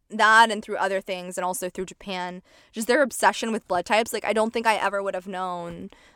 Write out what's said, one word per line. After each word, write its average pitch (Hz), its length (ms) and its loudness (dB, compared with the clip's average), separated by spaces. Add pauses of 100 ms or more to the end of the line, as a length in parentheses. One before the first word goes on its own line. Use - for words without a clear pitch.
that 220 420 6
and 214 140 -4
through 208 140 -6
other 190 240 0
things 180 340 -8
and 185 80 -4
also 180 240 -4
through 190 160 -8
Japan. 180 560 -10 (320)
Just 220 160 -8
their 262 140 6
obsession 220 500 0
with - 160 -6
blood 180 160 0
types. 226 300 0
Like, 214 100 -4
I 208 80 0
don't 220 220 0
think 226 120 -2
I 214 100 4
ever 196 260 -2
would 190 120 -4
have 185 140 -8
known 180 640 -8 (260)